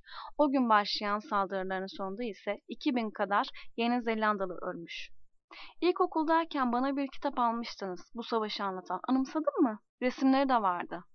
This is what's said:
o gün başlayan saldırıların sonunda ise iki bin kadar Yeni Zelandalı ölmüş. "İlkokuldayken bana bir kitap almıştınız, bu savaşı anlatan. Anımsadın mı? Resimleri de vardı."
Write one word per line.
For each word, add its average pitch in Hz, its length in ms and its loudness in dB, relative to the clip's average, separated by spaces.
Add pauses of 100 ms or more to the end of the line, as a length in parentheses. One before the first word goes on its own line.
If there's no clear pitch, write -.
(380)
o 294 140 4
gün 262 180 2
başlayan 208 500 2
saldırıların 190 800 -2
sonunda 196 260 -6
ise 208 440 -6
iki 247 280 -2
bin 220 160 0
kadar 202 360 0 (300)
Yeni 240 240 2
Zelandalı 214 600 0
ölmüş. 175 480 -8 (720)
"İlkokuldayken 330 920 2
bana 262 240 2
bir 277 120 -2
kitap 277 320 -4
almıştınız, 226 760 -2
bu 226 80 -6
savaşı 214 400 -2
anlatan. 185 440 -4
Anımsadın 311 540 2
mı? 220 180 4 (220)
Resimleri 262 480 4
de 240 120 6
vardı." 175 420 -2 (120)